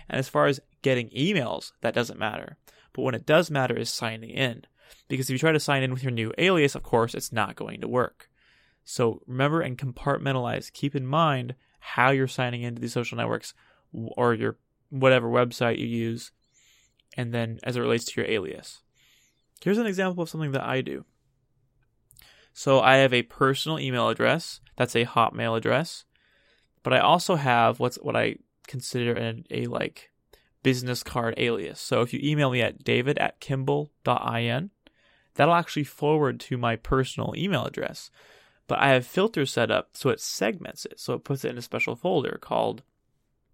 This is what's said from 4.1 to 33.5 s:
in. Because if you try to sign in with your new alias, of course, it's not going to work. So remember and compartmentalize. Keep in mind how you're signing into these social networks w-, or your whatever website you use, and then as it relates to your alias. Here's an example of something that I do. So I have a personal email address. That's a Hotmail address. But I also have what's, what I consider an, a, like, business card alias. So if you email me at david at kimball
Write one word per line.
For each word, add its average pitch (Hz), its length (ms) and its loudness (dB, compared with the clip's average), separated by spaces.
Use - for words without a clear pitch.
in. 123 340 -4
Because 131 240 -4
if 135 40 0
you 127 40 -2
try 160 140 4
to 156 80 2
sign 139 240 0
in 131 80 -2
with 127 100 -4
your 135 80 -2
new 113 280 -2
alias, 165 360 4
of - 80 -8
course, 113 320 2
it's - 180 -8
not 107 220 -2
going - 260 -10
to - 80 -6
work. - 400 -2
So - 420 0
remember 143 340 0
and 127 180 -6
compartmentalize. 131 920 -4
Keep 143 240 -4
in 131 100 -4
mind 135 480 0
how - 320 2
you're 135 160 2
signing 123 360 -6
into 120 180 -8
these 120 120 -6
social 120 240 -4
networks 113 380 -4
w-, 113 240 -8
or 120 180 4
your 110 240 -2
whatever 131 380 4
website 120 500 2
you - 80 -4
use, 117 460 -4
and 120 160 -4
then 117 300 -4
as 123 140 -4
it 123 40 0
relates 117 240 2
to - 160 -4
your - 100 -2
alias. - 520 -6
Here's 202 160 2
an 240 80 0
example 185 360 0
of 160 60 -4
something 156 240 -4
that 131 120 0
I 127 160 0
do. 69 240 -8
So 135 280 4
I 131 160 8
have 135 180 6
a 120 80 4
personal 139 560 0
email 123 320 0
address. 120 500 0
That's - 180 0
a 120 120 2
Hotmail 113 500 0
address. 120 480 0
But 123 100 0
I 127 60 6
also 170 380 4
have 120 440 4
what's, 123 160 -2
what 127 180 -4
I 113 220 0
consider 120 480 -4
an, 113 360 -6
a, 120 160 -4
like, - 440 -6
business 123 400 0
card 117 360 -4
alias. 110 420 -2
So 117 220 0
if 120 100 -2
you - 100 -4
email 147 280 2
me 123 100 0
at - 240 -2
david 120 340 0
at - 220 -2
kimball 143 500 -2